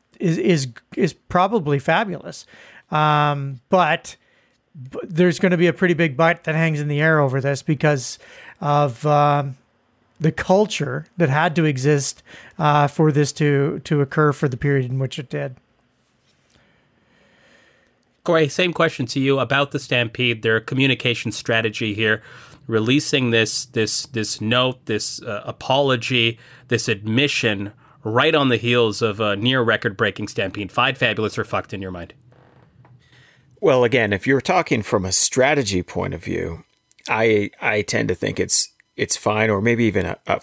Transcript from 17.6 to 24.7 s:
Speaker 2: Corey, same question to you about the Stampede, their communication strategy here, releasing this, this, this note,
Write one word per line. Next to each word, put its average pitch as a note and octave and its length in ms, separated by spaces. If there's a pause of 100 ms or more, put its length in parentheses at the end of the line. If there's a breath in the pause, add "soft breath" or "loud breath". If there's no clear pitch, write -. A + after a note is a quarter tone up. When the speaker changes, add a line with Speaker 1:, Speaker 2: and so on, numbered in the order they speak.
Speaker 2:
Corey, D#3+ 260
same F3+ 240
question D#3 320
to C#3 140
you C3+ 200
about C3+ 320
the C#3+ 80
Stampede, A#2+ 600
their A2+ 180
communication B2+ 720
strategy A2+ 640
here, A2 300 (420 loud breath)
releasing B2+ 640
this, A2+ 360
this, - 420
this - 340
note, B2 460